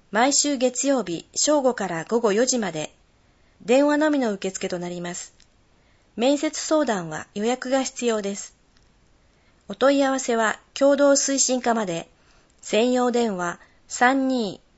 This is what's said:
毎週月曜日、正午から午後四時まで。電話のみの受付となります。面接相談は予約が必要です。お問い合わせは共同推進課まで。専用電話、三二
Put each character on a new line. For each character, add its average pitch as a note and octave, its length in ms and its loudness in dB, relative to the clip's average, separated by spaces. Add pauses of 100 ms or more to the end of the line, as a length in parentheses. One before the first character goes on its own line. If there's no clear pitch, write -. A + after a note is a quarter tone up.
毎 B3 220 2
週 C#4+ 240 0
月 B3+ 320 -2
曜 C4 160 2
日、 E3+ 320 -8
正 D4 260 2
午 B3+ 120 2
か G3 160 -6
ら E3 160 -6
午 A3+ 160 -2
後 A3 100 2
四 A3 140 2
時 B3 140 0
ま F#3+ 120 -4
で。 D#3 220 -8 (680)
電 C#4 240 4
話 D4 120 2
の D#4 120 2
み D4 100 2
の A#3 120 0
受 G3 200 -6
付 F#3+ 180 -6
と F3 100 -6
な F3 80 -8
り F3 140 -8
ま F3 120 -8
す。 - 200 -16 (840)
面 C4+ 220 2
接 D4+ 240 -4
相 D4+ 240 2
談 F#3 240 -2
は D#3 240 -10
予 G3+ 100 -6
約 B3+ 260 -2
が C4 140 2
必 A#3+ 220 -8
要 A3 160 0
で G3 140 -6
す。 - 200 -14 (1120)
お G3+ 80 -10
問 C#4 240 4
い - 20 4
合 C4+ 100 2
わ C4+ 80 -2
せ A#3+ 180 -2
は A3 240 0 (120)
共 C#4 220 4
同 C#4 160 4
推 C#4 280 2
進 B3+ 220 0
課 A#3+ 120 0
ま A3+ 120 -2
で。 E3 220 -6 (540)
専 A#3 320 0
用 B3 180 2
電 A3+ 240 0
話、 F3 240 -6 (300)
三 C4 400 2
二 A#3 320 -4 (160)